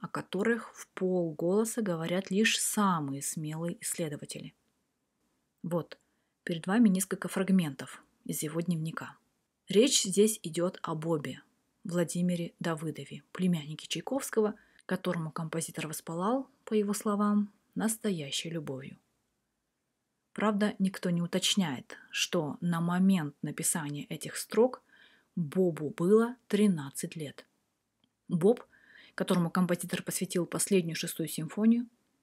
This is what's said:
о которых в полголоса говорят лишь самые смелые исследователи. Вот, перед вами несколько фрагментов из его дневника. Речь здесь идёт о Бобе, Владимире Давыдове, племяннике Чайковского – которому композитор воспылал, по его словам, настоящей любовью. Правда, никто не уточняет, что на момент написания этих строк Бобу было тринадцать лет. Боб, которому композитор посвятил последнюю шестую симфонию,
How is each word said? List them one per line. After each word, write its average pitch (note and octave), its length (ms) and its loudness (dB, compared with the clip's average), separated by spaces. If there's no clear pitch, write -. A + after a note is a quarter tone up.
о E3 80 -8
которых A3 680 -4
в - 140 -18
полголоса F#3 960 0
говорят F3 480 -2
лишь G#3+ 300 4
самые D#3 640 0
смелые D#3+ 580 -6
исследователи. - 720 -8
Вот, E3 360 -4
перед E3 240 -4
вами G#3+ 220 6
несколько F#3 400 0
фрагментов F3+ 760 0
из - 180 -4
его D#3 180 -4
дневника. D#3+ 560 -4
Речь G#3+ 340 6
здесь G#3 400 4
идёт F3 400 -2
о D#3+ 120 -4
Бобе, D#3 480 -4
Владимире F3 720 0
Давыдове, D3+ 640 -6
племяннике D#3+ 540 -2
Чайковского – - 680 -2
которому E3+ 460 -4
композитор D#3+ 560 -6
воспылал, F#3 640 -4
по A3 100 -2
его G#3 180 2
словам, G#3 600 2
настоящей F3+ 760 -2
любовью. D3 480 -8
Правда, G#3 480 0
никто F#3+ 300 0
не F3 120 0
уточняет, E3+ 720 -2
что - 500 -2
на E3+ 200 0
момент F3 600 4
написания D3 640 -4
этих D#3 300 -10
строк - 460 2
Бобу D#3+ 540 0
было A3 460 4
тринадцать F3+ 680 0
лет. D3 300 -10
Боб, F#3+ 340 4
которому F3 360 2
композитор F3 520 0
посвятил F3 440 -2
последнюю E3 480 2
шестую E3 340 -4
симфонию, A3+ 600 2